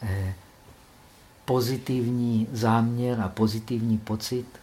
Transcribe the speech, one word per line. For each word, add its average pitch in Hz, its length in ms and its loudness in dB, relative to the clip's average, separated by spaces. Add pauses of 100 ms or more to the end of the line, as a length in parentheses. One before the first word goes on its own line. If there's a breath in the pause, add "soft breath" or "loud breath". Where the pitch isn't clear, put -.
eh, 98 320 -2 (1120)
pozitivní 123 1040 0
záměr 117 680 2
a 95 80 -2
pozitivní 110 680 0
pocit 110 480 -4 (180)